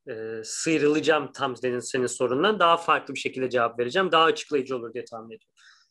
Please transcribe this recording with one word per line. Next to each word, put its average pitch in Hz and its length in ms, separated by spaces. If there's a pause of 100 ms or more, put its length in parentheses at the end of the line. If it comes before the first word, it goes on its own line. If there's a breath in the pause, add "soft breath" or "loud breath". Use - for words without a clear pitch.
(100)
e, 110 340
sıyrılacağım 151 880
tam 131 240
senin, 123 240
senin 123 280
sorundan. 139 520
Daha 170 180
farklı 143 360
bir 131 60
şekilde 131 300
cevap 117 300
vereceğim. 160 320
Daha 160 120
açıklayıcı 143 540
olur 117 160
diye 117 120
tahmin 113 220
ediyorum. 110 260 (380 soft breath)